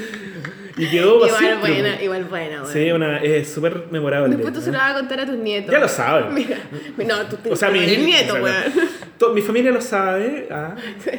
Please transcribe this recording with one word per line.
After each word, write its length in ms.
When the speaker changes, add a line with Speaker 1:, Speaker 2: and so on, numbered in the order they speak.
Speaker 1:
Y 100
quedó 280
para 140
Speaker 2:
Igual 120
Speaker 1:
siempre, 280
Speaker 2:
buena, 180
Speaker 1:
weón. 140
Speaker 2:
igual 220
buena, 400
Speaker 1:
Sí, 120
Speaker 2:
weón. 240
Speaker 1:
una, 160
es 320
súper 400
memorable, 460
Speaker 2:
Después 180
tú 60
se 80
Speaker 1:
¿eh? 40
Speaker 2:
lo 60
vas 140
a 60
contar 220
a 60
tus 100
nietos. 360
Speaker 1:
Ya 80
lo 80
saben. 460
Speaker 2:
Mira, 220
no, 280
tú 100
Speaker 1:
O 60
sea, 120
Speaker 2:
tú 60
Speaker 1:
mi 60
Speaker 2:
eres 180
Speaker 1:
hija, 80
Speaker 2:
nieto, 280
Speaker 1:
o 20
sea, 80
Speaker 2:
weón. 440
Speaker 1:
to-, 160
mi 80
familia 300
lo 80
sabe, 720
ah. 240
Speaker 2:
<laughs> 140